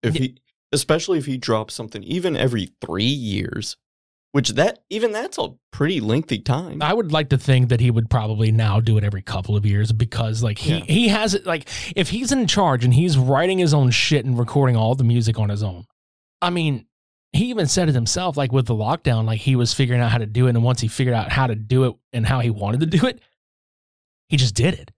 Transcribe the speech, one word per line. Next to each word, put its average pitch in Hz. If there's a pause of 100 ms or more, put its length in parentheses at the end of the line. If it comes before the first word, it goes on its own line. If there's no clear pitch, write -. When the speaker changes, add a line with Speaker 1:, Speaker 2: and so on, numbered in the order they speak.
Speaker 1:
If 127
Speaker 2:
Yeah. 139
Speaker 1:
he, 131 (340)
especially 160
if 135
he 131
drops 113
something 107
even 175
every 120 (100)
three 95
years, 110 (540)
which 139
that, 151 (100)
even 220
that's 254
a 302 (180)
pretty 156
lengthy 113
time. 151
Speaker 2:
I 156
would 196
like 156
to 139
think 127
that 120
he 120
would 113
probably 110
now 110
do 110
it 104
every 98
couple 95
of 104
years 107
because, 110
like, 107
he, 151
Speaker 1:
Yeah. -
Speaker 2:
he 220
has 208
it, -
like, 165 (260)
if 190
he's 233
in 254
charge 151
and 123
he's 156
writing 143
his 165
own 135
shit 139
and 123
recording 127
all 113
the 131
music 117
on 104
his 104
own. 90 (560)
I 175
mean, 160 (460)
he 220
even 220
said 175
it 143
himself, 151
like, 135
with 131
the 117
lockdown, 113
like, 113
he 131
was 120
figuring 123
out 123
how 120
to 110
do 120
it. -
And 117
once 127
he 110
figured 123
out 110
how 131
to 113
do 113
it 120 (160)
and 117
how 127
he 120
wanted 107
to 160
do 160
it, - (1040)
he -
just 127
did 175
it. -